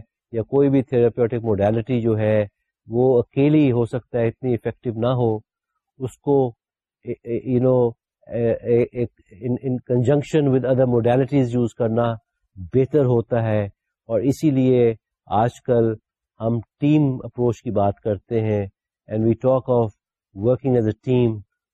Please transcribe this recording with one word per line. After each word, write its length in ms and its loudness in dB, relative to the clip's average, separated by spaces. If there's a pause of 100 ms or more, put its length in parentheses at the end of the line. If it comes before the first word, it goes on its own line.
(320)
یا 100 -4
کوئی 280 2
بھی 120 2
تھراپیوٹک 600 0
موڈیلٹی 580 0
جو 160 0
ہے 280 0 (420)
وہ 320 2
اکیلی 520 2
ہو 140 0
سکتا 340 -6
ہے 80 2
اتنی 260 -4
افیکٹو 460 -6
نہ 80 0
ہو، 280 0 (640)
اس 200 -10
کو 360 0 (960)
you 120 2
know، 300 2 (1500)
in, 100 -4 (120)
in 100 -4 (140)
conjunction 600 0
with 200 0
other 160 2
modalities 680 0
یوز 220 -2
کرنا 380 -2 (420)
بہتر 500 0
ہوتا 380 0
ہے۔ 220 0 (440)
اور 100 0
اسی 320 0
لیے 420 2 (320)
آج 360 -2
کل 320 0 (460)
ہم 200 -2 (200)
ٹیم 440 2
اپروچ 380 -4
کی 100 -8
بات 280 0
کرتے 420 -4
ہیں، 240 -2 (440)
and 140 -4
we 100 2 (140)
talk 300 0
of 120 0 (460)
working 420 0
as 100 2
a 80 -2 (140)
team، 280 2 (360)